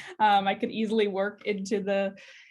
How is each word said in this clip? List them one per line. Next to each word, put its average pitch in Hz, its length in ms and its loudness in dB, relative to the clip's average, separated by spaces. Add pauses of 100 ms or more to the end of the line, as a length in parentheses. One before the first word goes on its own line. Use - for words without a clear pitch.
(200)
Um, 202 280 4
I 196 80 2
could - 160 -4
easily 214 360 0
work 202 380 -4
into 202 340 -2
the, 196 360 -2 (360)